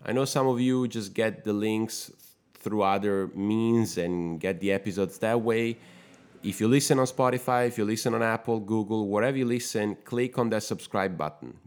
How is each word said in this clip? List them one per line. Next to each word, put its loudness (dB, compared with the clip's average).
I -4
know 2
some 0
of 2
you 0
just -8
get -2
the 0
links -2
through -2
other 2
means 2
and -2
get -2
the 0
episodes -2
that 0
way. 0
If -4
you 4
listen 6
on 4
Spotify, 2
if -4
you 0
listen 0
on 0
Apple, 0
Google, -2
wherever 2
you 0
listen, -2
click -2
on 2
that -2
subscribe -4
button -8